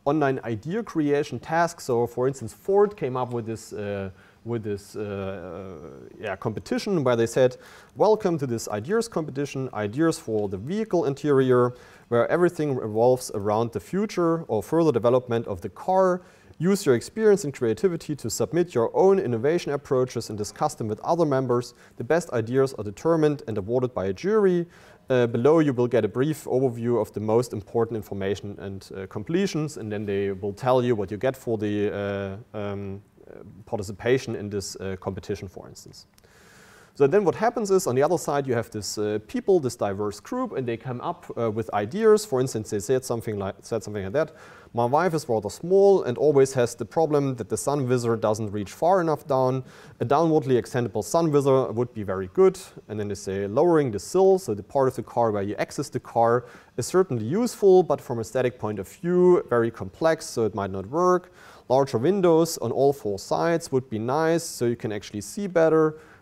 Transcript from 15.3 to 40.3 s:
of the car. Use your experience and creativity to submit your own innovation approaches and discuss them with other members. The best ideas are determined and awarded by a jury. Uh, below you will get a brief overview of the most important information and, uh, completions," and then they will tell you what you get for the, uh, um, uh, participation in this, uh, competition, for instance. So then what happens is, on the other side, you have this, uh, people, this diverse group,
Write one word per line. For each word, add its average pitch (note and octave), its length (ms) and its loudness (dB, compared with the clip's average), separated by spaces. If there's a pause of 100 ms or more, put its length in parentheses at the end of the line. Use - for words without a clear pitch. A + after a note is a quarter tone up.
of F#2+ 140 -8
the G#2 80 -8
car. F#3 540 0 (360)
Use F#3+ 260 0
your C3+ 120 6
experience G3+ 480 2
and C#3+ 100 -6
creativity D3+ 640 -2
to A#2 120 -8
submit E3 460 -2
your A2+ 200 2
own F#3+ 240 6
innovation C3+ 540 -2
approaches B2+ 560 -2
and A2 80 -8
discuss G#2 380 -4
them A2+ 140 -6
with G#2+ 120 -6
other E3+ 240 0
members. C3 500 0 (220)
The B2 80 -10
best E3 280 0
ideas B2+ 420 0
are A2 100 -8
determined D3+ 640 0
and A2 100 -6
awarded B2 380 -2
by F#2 120 -2
a G2 60 0
jury. F#3 540 2 (420)
Uh, B2 180 4
below B2 340 4
you D3 120 2
will A#2+ 160 2
get A#2 160 2
a G#2+ 40 0
brief C#3 360 -2
overview A#2+ 560 0
of A2 120 -4
the G2+ 80 -6
most A2 320 2
important A2+ 440 -4
information G2+ 640 -6
and, G2 380 -12
uh, F#2+ 100 -10
completions," D#3 680 -4
and G#2+ 140 -10
then G#2 140 -6
they G2 280 -2
will G2 200 -6
tell B2+ 300 2
you B2 140 2
what G2+ 160 -4
you G#2 40 -6
get B2+ 200 -2
for A2+ 220 -4
the, G2+ 800 -2 (140)
uh, A2 40 -10
um, G2+ 420 -8 (300)
uh, - 60 -20 (300)
participation A2+ 720 -2
in G2+ 140 -8
this, G2+ 260 -6
uh, F#2+ 240 -8
competition, F#2+ 480 -8
for - 200 -18
instance. - 380 -20 (880)
So C#3 120 4
then F#3+ 180 4
what C#3+ 120 2
happens A3 340 -2
is, F#3+ 160 2
on B2 80 0
the C3 80 4
other D#3+ 160 2
side, C#3+ 280 -2
you B2 80 0
have A2+ 160 -4
this, - 280 -8
uh, G#2+ 280 0
people, G3 340 0
this B2+ 160 -4
diverse G2+ 440 -4
group, B3+ 320 -6